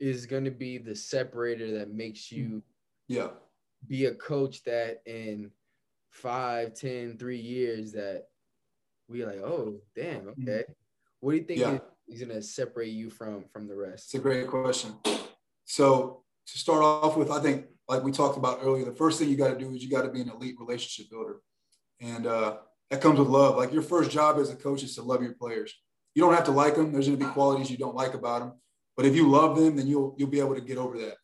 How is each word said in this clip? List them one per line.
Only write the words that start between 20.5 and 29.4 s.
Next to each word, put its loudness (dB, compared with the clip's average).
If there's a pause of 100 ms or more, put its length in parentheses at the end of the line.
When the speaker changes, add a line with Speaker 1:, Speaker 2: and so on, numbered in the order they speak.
Speaker 2:
relationship -10
builder. -12 (600)
And, -8
uh, -2 (320)
that -2
comes 8
with 6
love. 6
Like, 0
your 0
first 0
job 4
as 0
a -12
coach -4
is -12
to -14
love -2
your -6
players. -8 (420)
You 4
don't 8
have 4
to 2
like 4
'em. 2
There's 2
gonna 4 (100)
be -6
qualities 2
you -6
don't -6
like -2
about -2
'em. -10 (440)
But 2
if 6
you 8
love 6